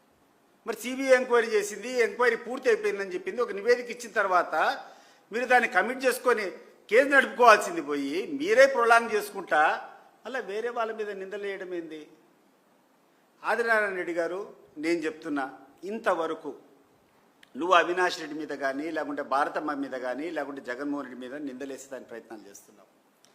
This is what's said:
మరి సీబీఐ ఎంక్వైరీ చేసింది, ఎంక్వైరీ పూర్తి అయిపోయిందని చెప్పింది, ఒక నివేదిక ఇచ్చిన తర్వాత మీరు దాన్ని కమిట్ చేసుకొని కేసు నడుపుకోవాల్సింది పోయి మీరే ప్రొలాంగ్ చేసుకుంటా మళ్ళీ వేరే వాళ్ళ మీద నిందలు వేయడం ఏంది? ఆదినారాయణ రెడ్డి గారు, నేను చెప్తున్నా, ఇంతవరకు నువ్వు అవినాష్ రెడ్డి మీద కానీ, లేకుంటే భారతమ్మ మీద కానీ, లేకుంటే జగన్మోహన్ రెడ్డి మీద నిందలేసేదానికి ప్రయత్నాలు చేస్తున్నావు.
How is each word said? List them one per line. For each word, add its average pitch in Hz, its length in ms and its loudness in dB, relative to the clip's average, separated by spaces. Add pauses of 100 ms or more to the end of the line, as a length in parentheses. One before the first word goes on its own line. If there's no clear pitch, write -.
(680)
మరి 220 100 -4
సీబీఐ 262 400 2
ఎంక్వైరీ 240 320 2
చేసింది, 208 520 -2
ఎంక్వైరీ 233 360 2
పూర్తి 254 320 -6
అయిపోయిందని 202 460 0
చెప్పింది, 190 260 -6
ఒక 233 100 -2
నివేదిక 240 400 0
ఇచ్చిన 220 220 -12
తర్వాత 185 420 2 (760)
మీరు 240 120 -2
దాన్ని 240 240 6
కమిట్ 240 360 0
చేసుకొని 233 460 2 (400)
కేసు 254 180 6
నడుపుకోవాల్సింది 220 720 6
పోయి 147 580 -4
మీరే 226 260 6
ప్రొలాంగ్ 233 480 4
చేసుకుంటా 190 760 0 (360)
మళ్ళీ 247 140 -6
వేరే 208 280 -6
వాళ్ళ 233 240 -4
మీద 214 180 -8
నిందలు 190 320 -10
వేయడం 185 320 -8
ఏంది? 156 340 -12 (1400)
ఆదినారాయణ 214 500 0
రెడ్డి 175 180 -6
గారు, 175 420 -4 (240)
నేను 165 280 0
చెప్తున్నా, 147 520 -6 (260)
ఇంతవరకు 165 720 -4 (1000)
నువ్వు 170 180 2
అవినాష్ 175 460 2
రెడ్డి 151 180 -10
మీద 151 100 -8
కానీ, 139 420 -4
లేకుంటే 147 320 -4
భారతమ్మ 151 520 0
మీద 139 160 -4
కానీ, 131 400 -4
లేకుంటే 139 300 -6
జగన్మోహన్ 135 460 -6
రెడ్డి 123 140 -14
మీద 127 140 -12
నిందలేసేదానికి 135 760 -12
ప్రయత్నాలు 113 400 -16
చేస్తున్నావు. 101 400 -20 (460)